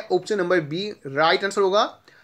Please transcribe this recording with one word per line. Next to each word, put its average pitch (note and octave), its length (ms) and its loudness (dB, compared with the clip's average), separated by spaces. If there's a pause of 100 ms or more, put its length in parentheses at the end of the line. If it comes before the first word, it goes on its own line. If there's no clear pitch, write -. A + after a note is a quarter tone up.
(120)
ऑप्शन F#3+ 260 0
नंबर F3+ 240 2
बी D#3 220 -8 (240)
राइट D#3+ 360 2
आंसर G3 180 -2
होगा। G3 200 4 (420)